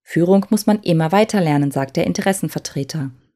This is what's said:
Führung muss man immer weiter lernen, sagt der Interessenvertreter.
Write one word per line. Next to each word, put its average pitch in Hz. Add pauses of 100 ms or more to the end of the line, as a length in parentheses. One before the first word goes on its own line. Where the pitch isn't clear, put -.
Führung 185
muss 214
man 208
immer 160
weiter 214
lernen, 143
sagt 135
der 165
Interessenvertreter. 160 (240)